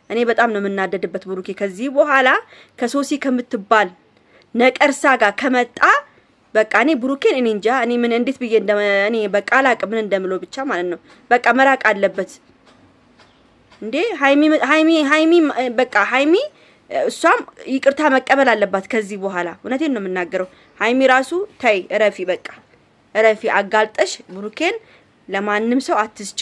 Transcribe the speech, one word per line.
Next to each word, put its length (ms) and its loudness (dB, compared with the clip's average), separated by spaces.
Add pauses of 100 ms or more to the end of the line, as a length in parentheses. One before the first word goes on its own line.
እኔ 160 -2
በጣም 240 2
ነው 100 -4
የምናደድበት 680 -4
ብሩኬ። 280 -10
ከዚህ 380 -6
በኋላ 360 2 (500)
ከሶሲ 420 -4
ከምትባል 720 0 (640)
ነቀርሳ 480 2 (120)
ጋር 200 2
ከመጣ 440 -2 (760)
በቃ 240 2
እኔ 160 2
ብሩኬን 420 0
እኔ 120 0
እንጃ። 200 -2 (100)
እኔ 180 0
ምን 160 0
እንዴት 260 -2
ብዬ 180 0
እንደ-፣ 200 2 (260)
እኔ 140 -2 (100)
በቃ 280 -2
አላቅም 340 0
ምን 120 -4
እንደምለው 380 -4
ብቻ 240 -16
ማለት 240 -4
ነው። 140 -8 (300)
በቃ 220 2
መራቅ 320 2
አለበት 480 -2 (1500)
እንዴ 140 -6 (200)
ሀይሚ፣ 260 4 (220)
ሀይሚ፣ 280 2 (140)
ሀይሚ፣ 280 2 (420)
በቃ 200 -2 (100)
ሀይሚ 300 2 (540)
እሷም 500 0 (260)
ይቅርታ 420 -2
መቀበል 420 2
አለባት 380 0
ከዚህ 320 -6
በኋላ። 360 -6
እውነቴን 360 -4
ነው 100 -4
የምናገረው። 460 -6 (320)
ሀይሚ 280 0
ራሱ 220 4 (280)
ተይ 220 0 (120)
እረፊ፣ 340 0
በቃ 220 -6 (680)
እረፊ። 260 2 (100)
አጋልጠሽ 600 0 (160)
ብሩኬን 480 -6 (540)
ለማንም 520 -2
ሰው 160 -2
አትስጪ 440 -6